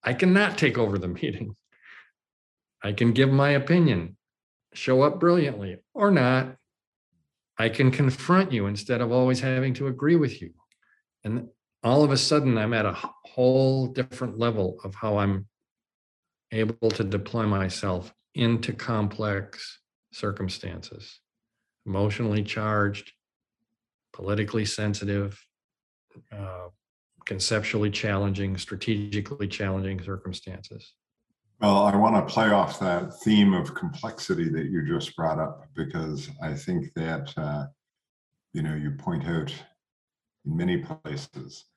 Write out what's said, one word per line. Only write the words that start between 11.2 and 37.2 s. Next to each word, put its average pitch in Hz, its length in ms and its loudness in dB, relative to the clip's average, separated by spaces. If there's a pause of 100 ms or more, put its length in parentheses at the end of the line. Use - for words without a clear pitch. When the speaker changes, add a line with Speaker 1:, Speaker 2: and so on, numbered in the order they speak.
Speaker 1:
And 110 240 -4 (340)
all 135 220 6
of 139 60 4
a 135 80 2
sudden, 135 400 2
I'm 110 160 0
at 107 100 0
a 92 60 0
h-, - 200 -8 (140)
whole 131 640 2
different 127 520 -6
level 107 460 0
of 98 100 -10
how 104 220 -2
I'm 98 320 0 (1040)
able 110 380 0
to 110 140 -4
deploy 104 420 -2
myself 95 680 -2 (220)
into 117 400 0
complex 104 1040 -4 (340)
circumstances, - 1080 -8 (680)
emotionally 104 560 0
charged, 104 680 -2 (1000)
politically 104 540 -2
sensitive, 101 760 -4 (880)
uh, 92 380 -12 (560)
conceptually 104 640 -2
challenging, 98 680 -2
strategically 104 920 -4
challenging 95 540 -4
circumstances. 95 880 -12 (680)
Speaker 2:
Well, 101 260 6
I 98 80 4
wanna 107 260 6
play 110 300 2
off 101 300 2
that 90 400 -2
theme 104 340 6
of - 220 -2
complexity - 720 -4
that 78 180 -2
you 82 200 -2
just - 300 -4
brought 80 220 -2
up, - 360 -8
because 78 540 -6 (140)
I 78 100 -6
think 80 420 -4
that, 80 440 -6